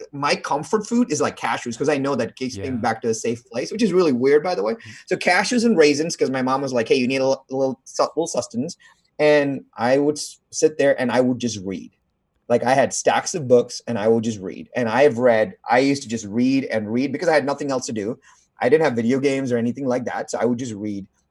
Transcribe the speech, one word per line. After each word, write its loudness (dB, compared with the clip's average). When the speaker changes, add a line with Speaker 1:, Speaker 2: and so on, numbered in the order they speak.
Speaker 1:
my -2
comfort -2
food 0
is, 0
like, -2
cashews -6
'cause -2
I 2
know 0
that -4
keeps -8
me -8
Speaker 2:
Yeah. -6
Speaker 1:
back -2
to -4
a 0
safe -6
place, -6
which -4
is 2
really 4
weird, 4
by -2
the -4
way. -2
Speaker 2:
Mm-hmm. -14
Speaker 1:
So -2
cashews 2
and 4
raisins, 2
'cause 0
my -2
mom 0
was -4
like, 0
"Hey, 4
you 2
need 0
a 2
li-, 0
little -2
su-, -2
little -2
sustenance." -6
And 2
I 2
would 0
s-, -14
sit 0
there 2
and 0
I 2
would 0
just -6
read. -10
Like, 2
I 2
had 2
stacks 0
of -6
books 4
and -4
I 0
would 4
just -6
read. -10
And 0
I 4
have 4
read, 4
I 4
used 2
to -12
just -6
read 0
and -4
read -2
because -4
I 6
had 2
nothing -4
else -2
to -6
do. -6
I 2
didn't 4
have 0
video 0
games 0
or 2
anything -2
like -2
that. -8
So -4
I -2
would 0
just -8
read. -8